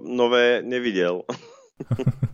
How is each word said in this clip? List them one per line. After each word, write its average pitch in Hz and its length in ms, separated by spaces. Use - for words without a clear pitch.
nové 120 580
nevidel. 95 600
<laughs> - 400